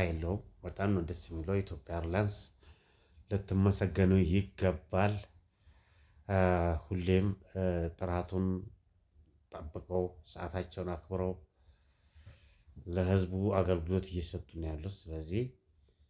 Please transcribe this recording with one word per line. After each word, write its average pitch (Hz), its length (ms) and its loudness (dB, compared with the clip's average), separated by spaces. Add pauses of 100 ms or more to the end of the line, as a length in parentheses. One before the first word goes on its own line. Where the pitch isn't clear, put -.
የለውም። 85 400 0 (200)
በጣም - 300 -2
ነው 92 120 2
ደስ 82 200 -6
የሚለው 82 340 -4
ኢትዮጵያ 85 380 -6
ኤርላይንስ። 92 400 0 (920)
ልትመሰገኑ 95 840 2 (160)
ይገባል። 95 880 0 (1120)
እ፣ 98 100 2 (420)
ሁሌም፣ 92 480 2 (240)
እ፣ 95 120 -4 (300)
ጥራቱን 90 520 -2 (1080)
ጠብቀው፣ 90 520 -4 (240)
ሰዓታቸውን 90 640 -6
አክብረው 92 440 -2 (1500)
ለህዝቡ 92 480 2 (200)
አገልግሎት 90 540 2
እየሰጡ 87 460 -6
ነው 82 140 -6
ያሉት። 78 280 -6
ስለዚህ 80 480 -6 (680)